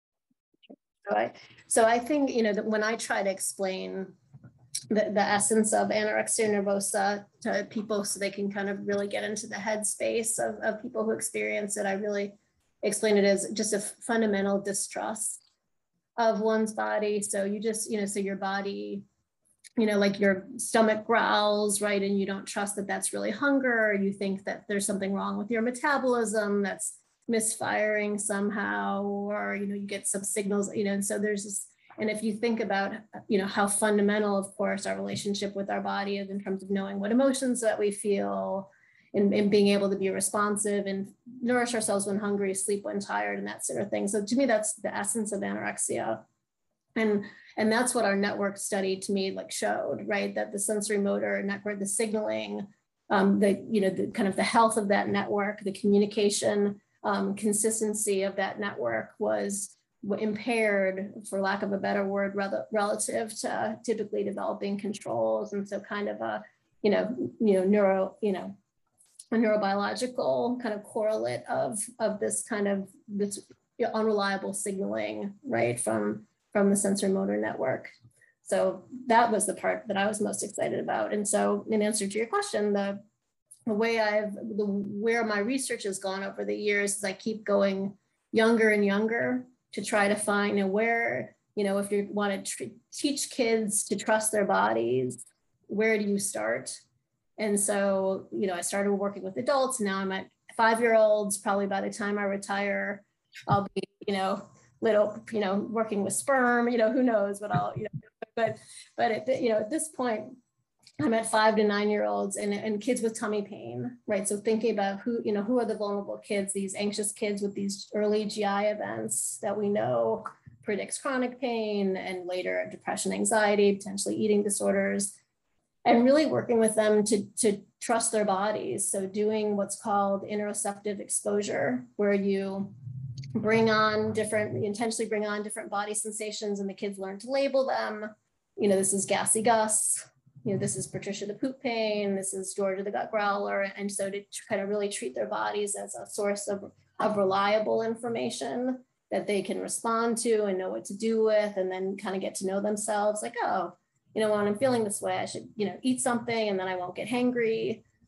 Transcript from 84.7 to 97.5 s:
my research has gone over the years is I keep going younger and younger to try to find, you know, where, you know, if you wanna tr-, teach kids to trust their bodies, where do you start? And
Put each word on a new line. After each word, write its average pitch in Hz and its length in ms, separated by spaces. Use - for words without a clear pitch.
my 208 160
research 247 440
has 196 140
gone 196 280
over 196 180
the 208 100
years 202 440
is - 80
I 190 80
keep 214 320
going 196 480
younger 220 380
and 208 120
younger 233 600
to 208 100
try 202 280
to 208 60
find, 202 420
you 196 80
know, 190 40
where, 226 680
you 208 80
know, 196 140
if 202 120
you 202 220
wanna 202 320
tr-, - 200
teach - 380
kids 226 560
to 202 100
trust 220 380
their 208 100
bodies, 196 800
where 220 300
do 208 60
you 202 160
start? - 580
And 208 220